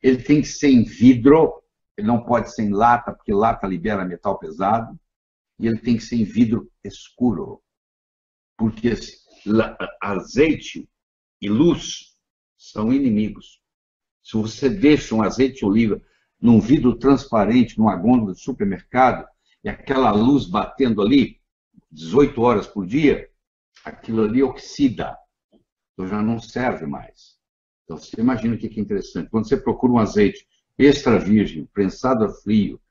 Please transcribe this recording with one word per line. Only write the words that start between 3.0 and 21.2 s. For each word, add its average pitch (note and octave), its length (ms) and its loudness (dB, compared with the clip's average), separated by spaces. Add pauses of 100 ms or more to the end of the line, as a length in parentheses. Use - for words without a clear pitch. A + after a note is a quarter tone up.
porque - 200 -6
lata A2 340 0
libera F#2+ 380 -4
metal F2+ 340 -6
pesado, G2+ 580 -4 (640)
e A2+ 80 -2
ele A2 120 -2
tem A#2 180 0
que - 60 -8
ser - 120 -10
em A2+ 80 0
vidro A2 480 0 (120)
escuro, - 760 -8 (960)
porque A2+ 360 -2 (520)
la-, A2 320 0 (240)
azeite G2+ 880 -2 (500)
e G2+ 100 -8
luz - 680 -2 (420)
são - 340 -6
inimigos. C3+ 720 -2 (600)
Se - 140 -8
você A2 320 -4
deixa C3 440 2
um A2 80 0
azeite B2+ 380 -2
de A#2 60 -4
oliva G#2+ 360 0 (380)
num A2+ 200 6
vidro B2 380 2
transparente, A#2+ 800 0
numa G#2+ 180 2
gôndola G#2+ 380 0
de - 80 -16
supermercado, B2 840 -2 (380)
e G2+ 60 -8
aquela C3 420 -2
luz B2 340 2
batendo G#2+ 560 -2
ali, A#2+ 380 2 (500)